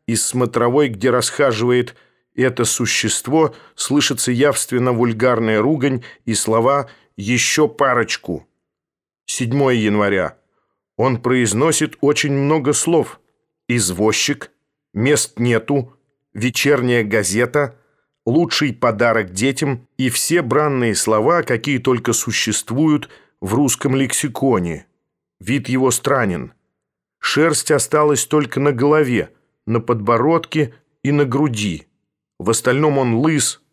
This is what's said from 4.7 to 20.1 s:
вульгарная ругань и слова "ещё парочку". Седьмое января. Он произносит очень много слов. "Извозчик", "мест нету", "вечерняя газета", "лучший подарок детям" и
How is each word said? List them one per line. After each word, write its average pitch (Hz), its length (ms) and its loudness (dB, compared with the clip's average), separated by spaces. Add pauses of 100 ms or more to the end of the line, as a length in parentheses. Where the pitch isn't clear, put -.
вульгарная 113 680 0
ругань 131 420 0 (220)
и 117 80 -2
слова 117 560 0 (300)
"ещё 123 500 0
парочку". 123 800 -2 (800)
Седьмое 131 480 0
января. 101 640 0 (580)
Он 120 240 0
произносит 127 800 0
очень 147 320 0
много 143 400 0
слов. 151 480 0 (480)
"Извозчик", 107 800 -2 (440)
"мест 113 440 0
нету", 120 540 0 (400)
"вечерняя 123 720 0
газета", 113 760 0 (480)
"лучший 147 480 0
подарок 113 580 0
детям" 131 640 -2
и 131 140 -2